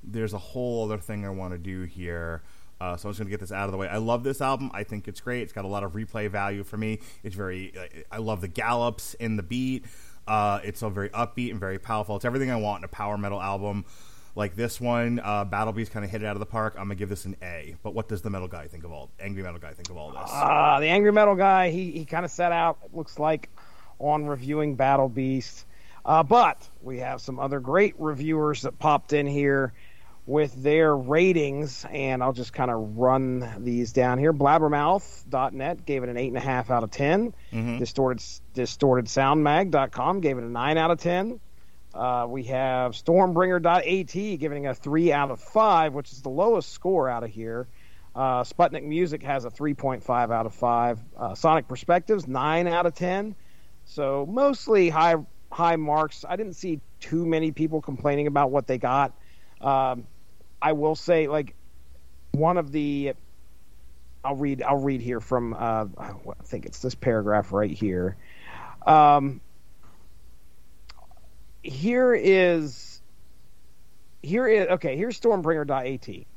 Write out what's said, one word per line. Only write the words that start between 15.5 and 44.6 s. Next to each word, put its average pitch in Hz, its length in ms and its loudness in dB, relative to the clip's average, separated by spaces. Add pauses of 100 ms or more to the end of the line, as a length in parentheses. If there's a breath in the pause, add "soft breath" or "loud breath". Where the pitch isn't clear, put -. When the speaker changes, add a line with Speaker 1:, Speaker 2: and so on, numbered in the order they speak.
Speaker 1:
Beast 107 180 -6
kinda 104 160 -6
hit 101 140 -6
it 107 40 -6
out 104 120 -4
of - 20 -6
the 107 60 -6
park. 110 320 -2
I'm 95 80 -8
gonna 101 100 -6
give 95 140 -6
this 98 160 -6
an 95 180 -8
A. 80 400 -12
But 104 100 -8
what 107 140 -4
does 98 140 -6
the 113 80 -6
metal 92 180 -6
guy 82 200 -12
think 82 180 -16
of 82 80 -12
all, 69 260 -14
angry 95 240 -8
metal 85 160 -10
guy 76 140 -14
think - 160 -14
of 90 80 -14
all 76 140 -12
this? - 200 -10
Speaker 2:
Uh, 147 480 6
the 151 80 2
angry 208 240 6
metal 208 240 8
guy, 185 340 6
he, 175 220 -4
he 156 140 -6
kinda 170 240 -4
set 170 240 0
out, 165 320 2
it - 100 -14
looks 160 240 -10
like, 151 300 0 (500 soft breath)
on 147 260 0
reviewing 147 500 -2
Battle 135 340 4
Beast. 131 560 -2 (400 soft breath)
Uh, 160 180 6
but 185 460 4 (120)
we 131 180 -8
have 127 200 -6
some 127 180 -10
other 139 220 -2
great 156 400 4
reviewers 151 640 0
that 131 180 -6
popped 147 320 4
in 147 160 4
here 139 460 2 (520 soft breath)
with 131 380 0
their 151 320 6
ratings, 147 960 2
and 131 320 -2
I'll 131 80 2
just 123 220 -6
kinda 123 220 0
run 127 720 2 (200)
these 120 260 0
down 127 260 4
here. 147 140 4
Blabbermouth 151 960 4
dot 131 240 0
net 139 320 -6
gave 135 180 -2
it 123 60 -4
an 120 60 -6
eight 127 140 -2
and 123 80 -4
a - 20 -2
half 127 320 0
out 120 120 4
of 104 80 -6
ten. 185 420 2 (180 soft breath)
Speaker 1:
Mm-hmm. 117 280 -4
Speaker 2:
Distorted, 127 440 0 (300)
Distorted 127 560 2
Sound 139 340 4
Mag 160 260 4
dot 135 220 2
com 170 300 0
gave 139 160 0
it 120 80 -6
a 117 40 -6
nine 123 280 0
out 165 140 4
of 170 100 2
ten. 185 400 0 (520 soft breath)
Uh, 123 360 0
we 127 140 -6
have 127 500 0
Stormbringer 180 680 4
dot 175 220 6
A 175 220 0
T 190 320 -4
giving 143 260 -4